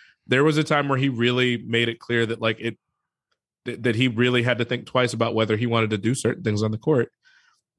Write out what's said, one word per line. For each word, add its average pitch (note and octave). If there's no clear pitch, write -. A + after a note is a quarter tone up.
there C3
was D#3
a D#3
time D3
where C3+
he C3+
really B2
made A#2
it A2+
clear A#2
that, A2
like, A2+
it, A2+
th-, A#2+
that A#2
he B2+
really A#2+
had A#2+
to A#2
think B2
twice B2
about A2+
whether A2
he A2+
wanted A2+
to G#2+
do G#2+
certain -
things G#2
on A2
the A2
court C3+